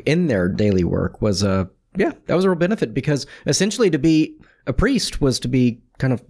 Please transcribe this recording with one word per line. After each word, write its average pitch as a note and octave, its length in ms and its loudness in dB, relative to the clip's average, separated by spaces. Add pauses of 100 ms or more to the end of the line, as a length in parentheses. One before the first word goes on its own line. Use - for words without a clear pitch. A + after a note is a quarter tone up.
in E3 220 2
their F#2+ 200 2
daily G2 380 2
work F2+ 360 -2
was G2+ 220 0
a, F#2+ 260 0 (280)
yeah, D#4 140 0 (160)
that C#3+ 80 0
was F#3 100 2
a F#3+ 40 2
real F3+ 80 0
benefit F3 360 -2
because C3+ 320 -2 (220)
essentially G3+ 420 0
to D#3 80 0
be D#3 400 2 (300)
a C3 40 -4
priest A3+ 480 0
was C3 220 0
to B2+ 80 -6
be B2 320 0 (160)
kind C3 160 0
of, - 160 -4